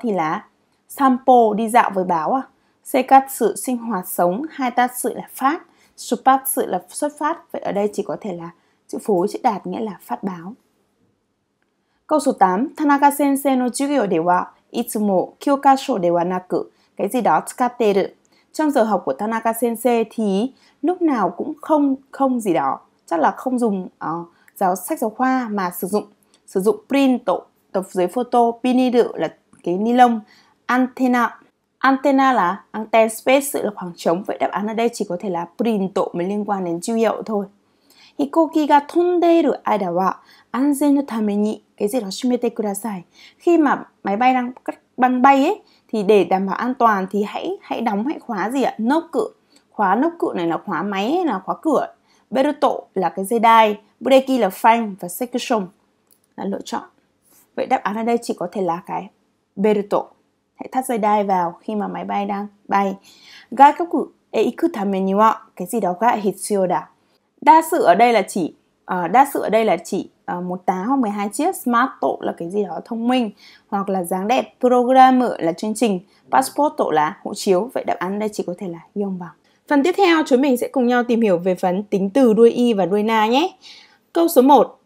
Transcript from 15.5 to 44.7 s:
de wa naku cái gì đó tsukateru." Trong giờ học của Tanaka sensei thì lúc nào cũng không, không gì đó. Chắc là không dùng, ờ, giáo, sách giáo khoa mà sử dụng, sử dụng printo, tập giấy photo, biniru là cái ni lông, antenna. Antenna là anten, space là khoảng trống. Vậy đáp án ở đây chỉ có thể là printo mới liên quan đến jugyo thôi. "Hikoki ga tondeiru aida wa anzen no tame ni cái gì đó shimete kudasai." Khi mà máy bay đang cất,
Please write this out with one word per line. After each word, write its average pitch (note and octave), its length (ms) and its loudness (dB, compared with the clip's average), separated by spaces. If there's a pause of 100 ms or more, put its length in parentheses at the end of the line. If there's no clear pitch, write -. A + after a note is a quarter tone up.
de F3 120 0
wa E3+ 180 0
naku - 360 -4 (320)
cái F#3+ 120 -4
gì B3 120 -2
đó D#3+ 260 4
tsukateru." A3+ 560 0 (500)
Trong D#4 180 0
giờ C#4 120 2
học G3+ 220 0
của C#3 80 -2
Tanaka A3+ 400 -2
sensei A#3 580 0
thì G#3+ 420 -2 (300)
lúc F4+ 200 -2
nào A#3 280 0
cũng - 300 -8
không, C#4+ 360 2 (140)
không C4 300 -2
gì G3+ 140 -2
đó. C#3 260 -2 (260)
Chắc E4+ 140 -4
là A#3 100 2
không B3+ 280 -4
dùng, G3+ 300 -2 (100)
ờ, E3+ 260 -8 (320)
giáo, F#3+ 200 0
sách D4 220 -8
giáo A3 120 -4
khoa B3+ 380 -2
mà G3 220 -4
sử - 160 -8
dụng, G3+ 180 -2 (420)
sử G3 140 -4
dụng G#3+ 160 2 (120)
printo, C4 520 0 (320)
tập F#3 180 -2
giấy F3+ 160 0
photo, A#3+ 460 0 (100)
biniru B3 400 2 (120)
là - 200 -6 (300)
cái F3 140 -2
ni A3+ 140 0
lông, A#3+ 280 4 (460)
antenna. B3 680 0 (420)
Antenna C4+ 540 2
là G3 380 0
anten, A3 380 2
space C4+ 540 0
là - 120 -4
khoảng F3 220 -10
trống. F3+ 300 0
Vậy - 120 -6
đáp - 120 -2
án G3+ 160 -6
ở A3 80 -6
đây A#3 180 0
chỉ G#3 160 -8
có F3 120 -6
thể G#3 100 -6
là E3+ 160 -6 (100)
printo G3 460 0 (100)
mới F3 140 -4
liên G#3 180 -4
quan G3 200 -4
đến E3+ 140 -4
jugyo A3+ 440 -2
thôi. G3+ 240 -4 (720)
"Hikoki D4+ 500 0
ga D4 120 6
tondeiru E4+ 720 2 (100)
aida G3+ 240 -2
wa F3 260 0 (400)
anzen C#4 420 2
no C#4+ 120 2
tame G#3+ 300 -2
ni G#3+ 240 0 (160)
cái G#3 120 0
gì B3+ 120 -2
đó G3 100 -6
shimete B3 380 -2
kudasai." G#3 540 -6 (360)
Khi E4+ 200 4
mà C4+ 260 2 (180)
máy G3+ 140 -2
bay B3+ 180 4
đang B3 180 -2 (120)
cất, D#4 100 -8 (220)